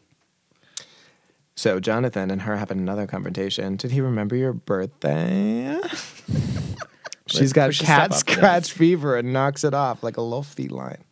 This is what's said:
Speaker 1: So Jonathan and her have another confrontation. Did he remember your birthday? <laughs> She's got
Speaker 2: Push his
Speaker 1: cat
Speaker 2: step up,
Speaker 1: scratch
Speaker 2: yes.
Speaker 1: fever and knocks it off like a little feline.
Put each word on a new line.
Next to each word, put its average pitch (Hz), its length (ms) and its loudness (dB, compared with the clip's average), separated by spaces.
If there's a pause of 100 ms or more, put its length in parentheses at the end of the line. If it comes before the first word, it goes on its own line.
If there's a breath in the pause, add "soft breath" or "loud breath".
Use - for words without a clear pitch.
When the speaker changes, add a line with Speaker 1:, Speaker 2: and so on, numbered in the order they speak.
(1500 loud breath)
Speaker 1:
So 98 240 2
Jonathan 107 540 0
and 95 100 -4
her 104 140 -4
have 101 160 -4
another 95 340 -4
confrontation. 95 680 -4
Did 123 160 -6
he 139 80 2
remember 117 340 -2
your 127 180 -2
birthday? 95 1300 -2
<laughs> - 1400 -8
She's 135 240 2
got 139 160 4
Speaker 2:
Push 143 100 -2
his 151 80 -2
Speaker 1:
cat 156 260 6
Speaker 2:
step - 0 -
up, - 60 2
Speaker 1:
scratch 175 500 6
Speaker 2:
yes. - 80 -12
Speaker 1:
fever 160 400 4
and 120 160 -2
knocks 139 300 0
it 147 100 2
off 139 300 0
like 113 140 -4
a - 40 -4
little 120 220 -4
feline. 65 680 -10